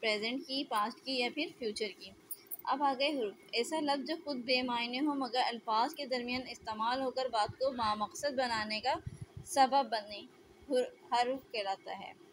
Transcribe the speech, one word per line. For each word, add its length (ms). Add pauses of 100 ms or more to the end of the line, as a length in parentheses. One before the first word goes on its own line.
present 420
की, 220
past 340
की 180
या 140
फिर 280
future 320
की। 200 (580)
अब 140
आ 120
गए 160
हरूफ। 440
ऐसा 260
लफ्ज़ 260
जो 100
खुद 300
बेमायने 520
हो 160
मगर 280
अल्फाज 520
के 140
दरमियान 400
इस्तेमाल 540
होकर 260
बात 260
को 180
बामकसद 640
बनाने 460
का 200 (460)
सबब 460
बने, 340 (420)
हुर-, 240 (220)
हरूफ 320
कहलाता 480
है। 180 (200)